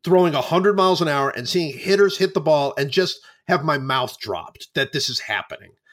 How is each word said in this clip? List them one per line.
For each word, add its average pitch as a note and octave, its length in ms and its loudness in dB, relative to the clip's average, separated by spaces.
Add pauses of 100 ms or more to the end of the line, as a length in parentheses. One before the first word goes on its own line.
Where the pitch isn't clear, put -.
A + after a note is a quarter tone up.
throwing F3 320 4
a C3 60 0
hundred F#3+ 340 2
miles F#3 260 2
an E3 60 2
hour C#3 240 0
and A#2+ 180 -8
seeing E3 260 -2
hitters G3 440 2
hit F#3+ 160 -2
the E3+ 60 0
ball D3 360 2
and C#3 140 -2
just F3+ 280 0 (280)
have C#3+ 180 0
my D3+ 120 0
mouth C3 420 -4
dropped - 560 -10
that C3+ 180 -2
this C3+ 160 -4
is A#2+ 100 -6
happening, - 520 -8 (220)